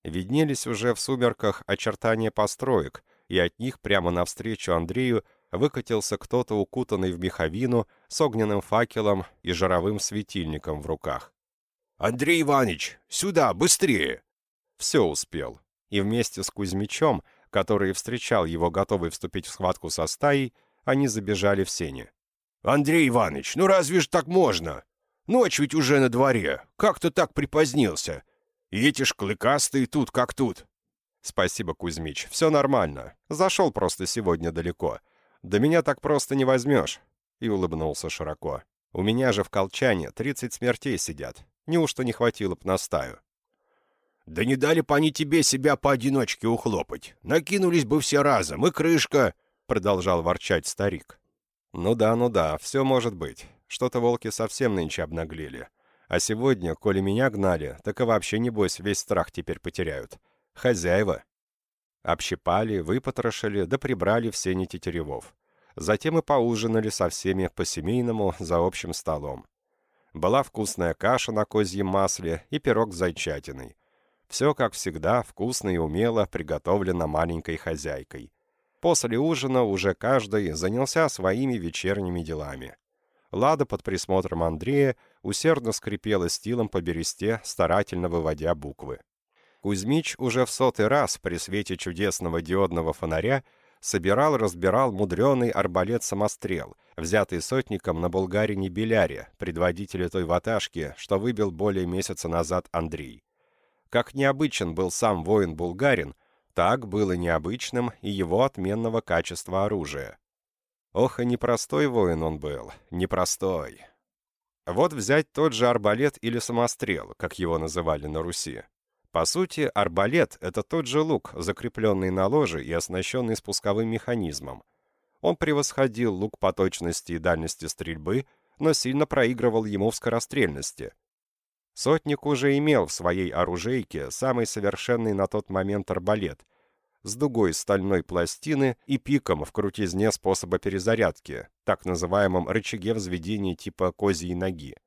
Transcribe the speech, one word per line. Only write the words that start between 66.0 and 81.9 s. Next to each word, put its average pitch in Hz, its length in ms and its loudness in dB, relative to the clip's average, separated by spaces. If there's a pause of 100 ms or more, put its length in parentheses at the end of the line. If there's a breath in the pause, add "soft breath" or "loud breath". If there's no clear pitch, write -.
и 156 40 2
поужинали 113 640 2
со 92 200 0
всеми 95 460 0
по-семейному 104 840 -2
за 85 260 2
общим 90 280 -4
столом. 73 540 -6 (680)
Была 98 280 2
вкусная 92 520 -2
каша 120 380 0
на 107 120 0
козьем 98 440 0
масле 92 640 0
и 147 80 -4
пирог 110 340 0
с 87 40 -12
зайчатиной. 71 800 -4 (520)
Все, 143 260 2
как 113 180 0
всегда, 90 500 0
вкусно 110 460 -4
и 90 100 2
умело 98 520 0
приготовлено 87 760 -2
маленькой 82 500 -2
хозяйкой. 76 760 -8 (480)
После 123 380 2
ужина 131 460 2
уже 98 300 2
каждый 104 580 0
занялся 120 560 0
своими 120 460 0
вечерними 90 680 -2